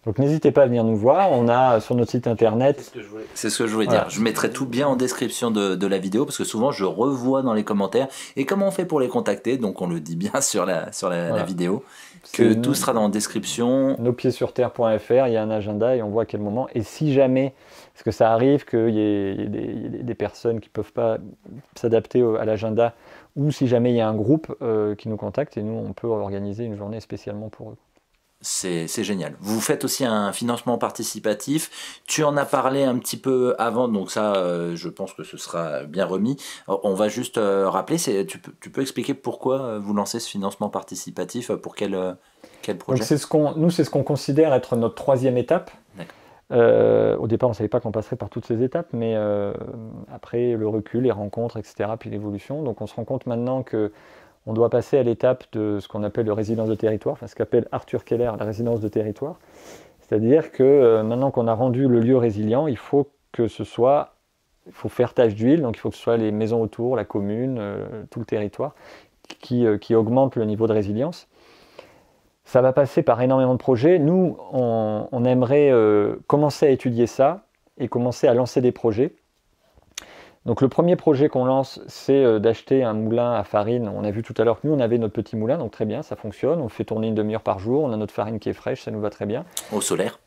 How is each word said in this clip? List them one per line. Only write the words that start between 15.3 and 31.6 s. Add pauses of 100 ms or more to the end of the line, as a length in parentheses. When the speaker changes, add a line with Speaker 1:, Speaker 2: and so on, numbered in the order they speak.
Speaker 1:
y
a
un
agenda
et
on
voit
à
quel
moment.
Et
si
jamais, (400)
parce
que
ça
arrive
qu'il
y
ait,
il
y
ait
des,
il
y
ait
des
personnes
qui
peuvent
pas (560)
s'adapter
au,
à
l'agenda, (420)
ou
si
jamais
il
y
a
un
groupe,
euh,
qui
nous
contacte,
et
nous,
on
peut
organiser
une
journée
spécialement
pour
eux. (680)
Speaker 2:
C'est,
c'est
génial.
Vous
faites
aussi
un
financement
participatif.